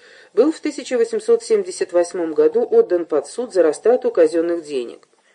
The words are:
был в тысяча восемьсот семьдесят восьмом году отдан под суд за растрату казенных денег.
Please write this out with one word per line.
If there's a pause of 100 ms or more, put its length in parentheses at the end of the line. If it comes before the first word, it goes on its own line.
(340)
был
в
тысяча
восемьсот
семьдесят
восьмом
году
отдан
под
суд
за
растрату
казенных
денег. (260)